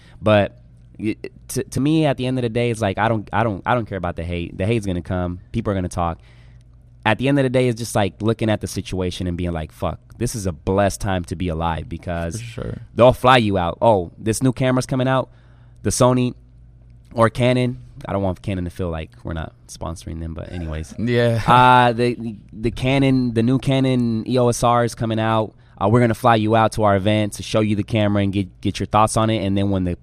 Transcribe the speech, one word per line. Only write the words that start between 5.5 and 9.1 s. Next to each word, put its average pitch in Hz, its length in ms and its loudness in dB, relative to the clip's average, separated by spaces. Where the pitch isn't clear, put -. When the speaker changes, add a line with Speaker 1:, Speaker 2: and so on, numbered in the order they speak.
Speaker 1:
People 113 200 -2
are 95 40 -2
gonna 92 140 -2
talk. 85 300 -4
At 110 140 2
the 120 100 -2
end 143 120 2
of 135 40 2
the 131 60 0
day, 127 180 2
it's 117 120 -2
just, 117 160 -8
like, 101 260 -2
looking 110 280 0
at 107 120 0
the 95 60 -8
situation 92 580 -6